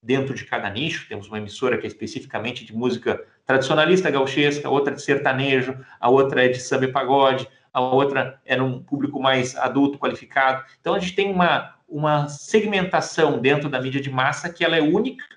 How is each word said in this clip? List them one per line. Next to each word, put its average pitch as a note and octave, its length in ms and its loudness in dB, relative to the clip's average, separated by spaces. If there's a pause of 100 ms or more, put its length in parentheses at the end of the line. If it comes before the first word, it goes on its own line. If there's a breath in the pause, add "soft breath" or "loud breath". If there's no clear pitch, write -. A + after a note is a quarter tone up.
dentro C3 320 0
de - 120 -10
cada A2+ 260 -6
nicho, D3 380 -6
temos G2+ 180 -12
uma G#2+ 120 -8
emissora A2 380 -4
que G#2+ 80 -6
é G#2+ 40 -6
especificamente A#2+ 760 -10
de A2 100 -20
música A2+ 460 -2 (240 loud breath)
tradicionalista D#3 640 2
gauchesca, C#3 600 0
outra C#3 240 2
de - 80 -14
sertanejo, C3 760 0 (220 loud breath)
a A#2 100 2
outra C3+ 360 4
é B2+ 40 6
de B2+ 120 0
samba C3 240 0
e C3 80 -2
pagode, C3+ 560 2 (240 soft breath)
a B2+ 80 -2
outra C3 640 0
é C3 120 0
num B2+ 240 -2
público C#3 400 -4
mais C3 360 0
adulto, C#3 420 2
qualificado. - 680 -2 (160 loud breath)
Então, E3+ 140 -2
a G3+ 40 -2
gente F3+ 160 -6
tem G3 160 0
uma, E3+ 440 0 (120)
uma D3 420 0
segmentação F3 1080 0
dentro D3 300 2
da C3 140 -4
mídia C3 180 -4
de C3+ 80 -6
massa C3+ 400 -2
que F3 160 -4
ela E3 120 2
é E3 40 4
única G3 440 0 (120)